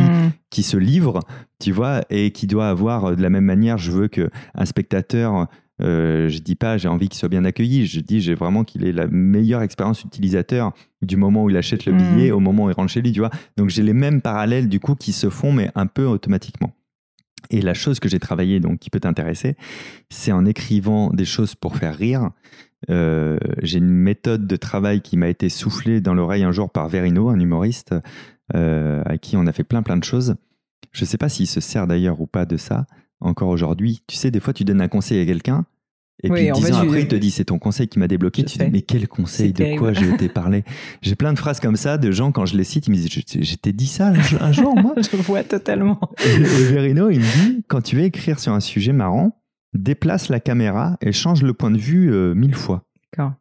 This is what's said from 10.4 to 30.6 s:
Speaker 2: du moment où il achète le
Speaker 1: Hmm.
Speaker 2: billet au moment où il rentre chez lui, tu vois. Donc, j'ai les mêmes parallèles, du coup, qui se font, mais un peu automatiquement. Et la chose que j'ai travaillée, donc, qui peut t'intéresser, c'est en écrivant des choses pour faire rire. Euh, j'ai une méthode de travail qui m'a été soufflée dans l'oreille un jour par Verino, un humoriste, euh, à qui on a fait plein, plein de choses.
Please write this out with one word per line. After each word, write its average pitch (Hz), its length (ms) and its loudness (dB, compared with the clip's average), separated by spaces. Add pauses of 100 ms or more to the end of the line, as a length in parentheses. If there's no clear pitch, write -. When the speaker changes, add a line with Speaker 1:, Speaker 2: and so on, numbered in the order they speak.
Speaker 2:
du 95 140 -2
moment 101 260 4
où 104 80 4
il 92 60 2
achète - 280 -2
le - 80 2
Speaker 1:
Hmm. 185 220 4
Speaker 2:
billet 120 160 4
au 101 80 2
moment 101 260 2
où 98 60 2
il - 20 0
rentre 92 180 -2
chez 120 120 -2
lui, 123 80 2
tu 104 80 -2
vois. 113 100 0 (280)
Donc, 101 120 2
j'ai 107 140 0
les 107 100 2
mêmes 139 280 2
parallèles, 113 480 0
du 98 100 0
coup, 139 160 0
qui - 180 -6
se - 160 -2
font, 139 240 -2
mais 110 220 0
un 98 100 0
peu 135 200 -2
automatiquement. - 680 -2 (760)
Et 113 120 0
la 87 120 0
chose 135 260 -2
que - 80 -2
j'ai 90 120 0
travaillée, 92 400 -2
donc, 85 180 -2
qui - 140 -14
peut 98 80 -2
t'intéresser, 87 560 -4 (540)
c'est - 220 -4
en 92 140 2
écrivant 104 640 0
des 92 140 0
choses - 300 -4
pour - 200 -8
faire 78 220 -4
rire. 117 320 -2 (600)
Euh, 80 460 0 (260)
j'ai 85 160 -2
une 90 100 4
méthode 101 560 2
de 95 100 -2
travail 101 460 -2
qui - 160 -2
m'a 85 100 2
été 90 220 0
soufflée 113 520 -2
dans 92 120 0
l'oreille 90 300 0
un 90 80 2
jour 92 180 -2
par 78 180 -4
Verino, 90 420 2
un 107 100 2
humoriste, 87 560 0 (600)
euh, 78 500 0
à 76 120 -2
qui - 200 -4
on 87 100 4
a 80 40 2
fait - 120 -2
plein, 117 180 -2
plein 92 160 -2
de 87 60 -2
choses. 123 320 0 (560)